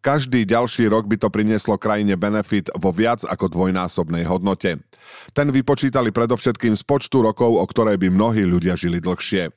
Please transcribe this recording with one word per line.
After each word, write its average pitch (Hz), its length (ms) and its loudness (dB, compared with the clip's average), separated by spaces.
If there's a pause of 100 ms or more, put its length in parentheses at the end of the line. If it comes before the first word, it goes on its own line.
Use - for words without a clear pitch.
každý 131 400 2
ďalší 113 480 2
rok 110 160 2
by 107 160 0
to 107 80 0
prinieslo 107 480 0
krajine 104 400 0
benefit 104 560 -2
vo 92 160 0
viac 110 320 0
ako - 240 -4
dvojnásobnej 87 800 -2
hodnote. 90 560 -2 (480)
Ten 143 240 0
vypočítali 131 560 0
predovšetkým 117 640 0
z - 80 -4
počtu 135 400 0
rokov, 113 320 2
o 90 80 2
ktoré 107 320 0
by 92 160 2
mnohí 107 320 2
ľudia 87 320 2
žili 87 240 -2
dlhšie. 87 580 -4